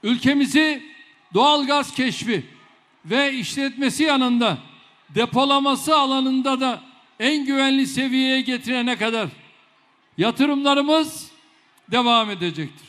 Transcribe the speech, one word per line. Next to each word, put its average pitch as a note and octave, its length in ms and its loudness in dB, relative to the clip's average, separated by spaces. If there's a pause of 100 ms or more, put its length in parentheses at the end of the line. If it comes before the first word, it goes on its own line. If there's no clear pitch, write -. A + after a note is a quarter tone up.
Ülkemizi C4+ 800 2 (520)
doğalgaz C#4+ 600 2
keşfi A3+ 520 -2 (580)
ve C4+ 280 0
işletmesi C4+ 720 -2
yanında B3 560 2 (560)
depolaması C#4 800 2
alanında C4 640 0
da B3+ 200 -2 (400)
en C#4+ 240 0
güvenli C4+ 420 0
seviyeye C4 540 0
getirene B3 560 -4
kadar A3 320 -2 (920)
yatırımlarımız C#4+ 1120 0 (600)
devam A#3 400 2
edecektir. E3 580 -8